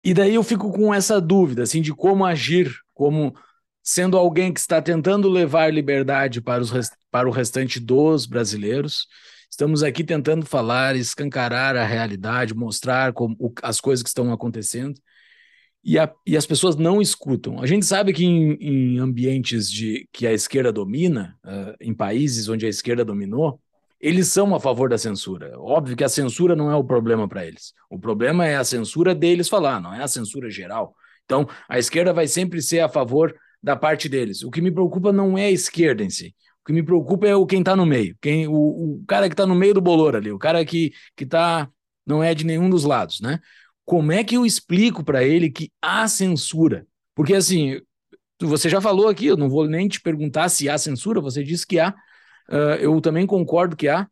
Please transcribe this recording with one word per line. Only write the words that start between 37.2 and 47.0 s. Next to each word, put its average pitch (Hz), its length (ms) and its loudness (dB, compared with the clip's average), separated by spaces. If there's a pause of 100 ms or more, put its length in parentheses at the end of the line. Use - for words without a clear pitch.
é 202 80 4
o 190 100 4
quem 190 180 0
tá 190 120 2
no 185 100 4
meio. 120 340 0
Quem, 151 280 -2
o, 151 60 -2
o 151 540 0
cara 196 220 2
que 156 60 -6
tá 196 100 2
no 185 100 2
meio 196 200 6
do 196 60 4
bolor 160 340 4
ali, 107 160 -4
o 101 80 -8
cara 160 260 2
que, 165 280 -2 (220)
que 139 120 -10
tá, 165 420 0 (360)
não 151 180 0
é 165 100 2
de 156 100 -4
nenhum 165 280 2
dos 175 120 4
lados, 120 380 -2
né? 135 180 -4 (480)
Como 156 240 2
é 202 120 2
que 220 120 -2
eu 247 100 2
explico 196 580 0
pra 135 200 2
ele 160 260 4
que 147 300 -10
há 202 280 0
censura? 160 800 0 (260)